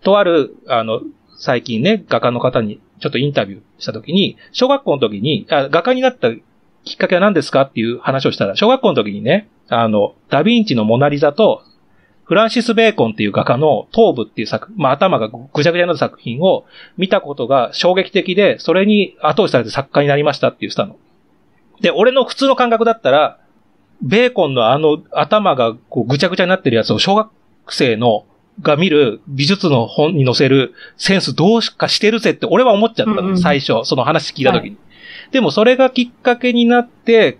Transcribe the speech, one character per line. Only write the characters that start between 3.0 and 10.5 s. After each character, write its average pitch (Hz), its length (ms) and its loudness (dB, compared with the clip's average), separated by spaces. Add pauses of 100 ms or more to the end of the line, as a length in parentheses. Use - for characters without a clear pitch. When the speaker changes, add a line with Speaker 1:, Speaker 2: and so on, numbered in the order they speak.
Speaker 1:
ち - 60 -8
ょ - 40 -2
っ - 20 -18
と - 60 -4
イ 139 100 -2
ン 143 40 -4
タ 139 120 -2
ビ 98 120 -14
ュ - 20 -20
ー - 20 -20 (180)
し - 60 -16
た - 80 -8
時 107 200 -10
に、 180 240 0 (160)
小 254 160 0
学 277 140 0
校 175 100 -2
の 139 60 -2
時 104 220 -2
に、 139 300 -4
あ、 143 200 0
画 170 120 0
家 254 120 0
に 254 60 -4
な 262 80 2
っ 254 80 -4
た 117 160 -2
き - 640 -18
っ - 20 -18
か 190 120 -2
け 180 80 0
は 175 40 2
何 208 140 2
で 147 80 0
す - 100 -10
か 135 100 4
っ 135 80 -2
て - 100 -6
い 113 100 -2
う 120 80 -6
話 - 280 -4
を 220 60 0
し - 40 -10
た 104 100 -2
ら、 98 100 -4
小 208 120 0
学 262 120 2
校 226 80 0
の 165 60 0
時 104 160 0
に 101 100 -10
ね、 151 280 -2 (200)
あ 117 180 0
の、 104 280 0 (160)
ダ 143 120 0
ヴ 233 160 2